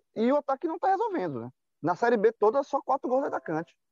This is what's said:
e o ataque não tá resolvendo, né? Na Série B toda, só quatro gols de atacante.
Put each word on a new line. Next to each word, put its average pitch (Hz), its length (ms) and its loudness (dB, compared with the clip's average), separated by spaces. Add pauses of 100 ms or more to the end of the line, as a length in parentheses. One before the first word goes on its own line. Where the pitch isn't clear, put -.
(160)
e 240 160 2
o 294 40 2
ataque 269 300 -2
não 320 120 -4
tá - 100 0
resolvendo, 349 520 -2
né? 123 100 -10 (320)
Na 165 120 0
Série 240 220 2
B 214 160 4
toda, 226 300 2
só 269 200 -2
quatro 262 260 -2
gols 262 140 2
de 220 60 -4
atacante. - 460 -6 (160)